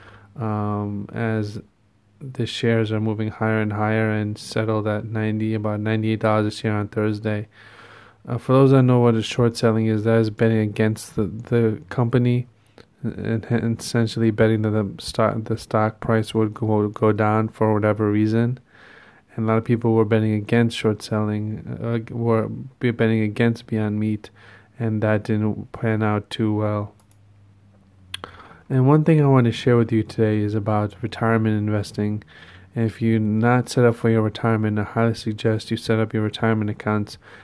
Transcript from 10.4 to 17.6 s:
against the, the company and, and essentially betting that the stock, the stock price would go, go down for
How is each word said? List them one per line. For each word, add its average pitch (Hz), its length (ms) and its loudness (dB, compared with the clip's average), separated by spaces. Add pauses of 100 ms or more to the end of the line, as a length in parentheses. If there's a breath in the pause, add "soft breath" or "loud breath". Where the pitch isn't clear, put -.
against 107 580 -2
the, 113 80 0
the 110 640 0
company 123 580 0 (560 soft breath)
and, 107 440 -4
and 113 340 -2
essentially 113 500 0
betting 110 300 2
that 107 120 0
the 104 200 -2 (100)
stock, 110 420 -2
the 110 120 -4
stock 107 440 -2
price 110 340 -2
would 110 180 0
go, 107 360 0
go 107 240 0
down 107 360 0
for 110 240 0